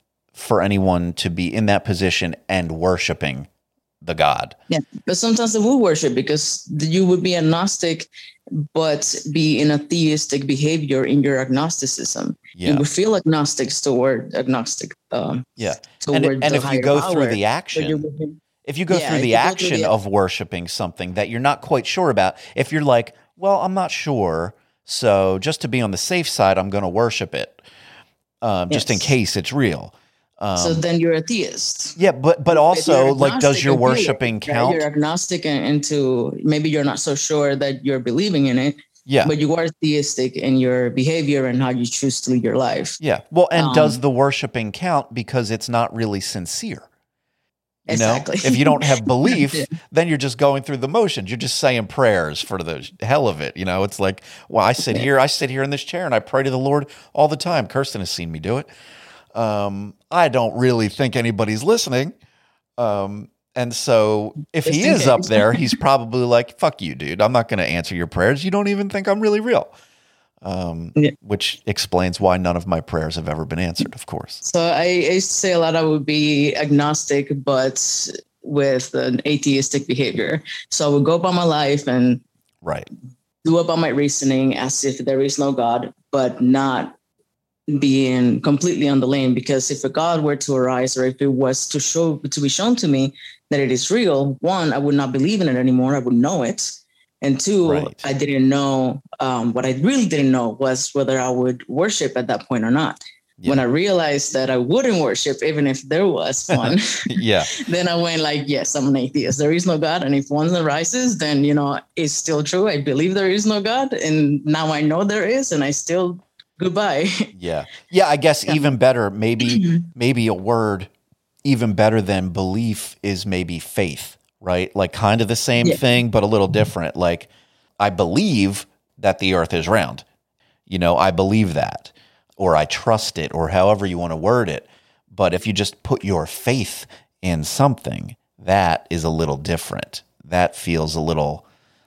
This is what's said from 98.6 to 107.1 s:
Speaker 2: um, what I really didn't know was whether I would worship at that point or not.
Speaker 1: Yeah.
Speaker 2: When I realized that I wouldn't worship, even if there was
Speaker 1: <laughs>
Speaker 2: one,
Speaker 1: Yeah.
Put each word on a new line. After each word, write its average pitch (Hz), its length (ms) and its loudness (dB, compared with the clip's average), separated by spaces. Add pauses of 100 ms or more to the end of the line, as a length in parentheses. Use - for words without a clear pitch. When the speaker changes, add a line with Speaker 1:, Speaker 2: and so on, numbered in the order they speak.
Speaker 2:
um, 120 320 0
what 127 120 -2
I 131 160 0
really 247 260 2
didn't 139 240 2
know 123 180 2 (100)
was 131 340 -2
whether 131 260 0
I 127 100 0
would 127 400 -2
worship 151 480 -2
at 123 100 -4
that 117 220 -4
point 113 160 -2
or 117 60 2
not. 147 300 -2 (380)
Speaker 1:
Yeah. 117 120 -2
Speaker 2:
When 139 80 2
I 127 40 2
realized 156 680 0
that 131 160 0
I 127 80 0
wouldn't 185 440 2
worship, 131 400 -2
even 151 240 0
if 135 220 -2
there 170 180 2
was 131 420 -2
Speaker 1:
<laughs> 139 60 -2
Speaker 2:
one, 131 260 2 (280)
Speaker 1:
Yeah. 101 380 2 (100)